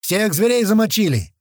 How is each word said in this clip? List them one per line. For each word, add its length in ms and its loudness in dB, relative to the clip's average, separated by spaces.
Всех 340 -2
зверей 300 2
замочили! 760 0